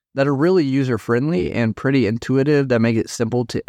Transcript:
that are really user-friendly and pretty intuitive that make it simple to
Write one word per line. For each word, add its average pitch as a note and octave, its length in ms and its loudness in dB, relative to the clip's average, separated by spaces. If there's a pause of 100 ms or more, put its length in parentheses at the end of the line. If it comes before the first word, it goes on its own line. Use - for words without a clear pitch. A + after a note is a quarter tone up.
(160)
that C3+ 120 0
are C#3+ 80 0
really E3+ 300 2
user-friendly C3+ 880 -2
and A2+ 220 0
pretty C3+ 320 0
intuitive C3+ 640 0
that A#2+ 100 2
make A2+ 180 2
it - 120 -2
simple A#2+ 360 -2
to - 240 -6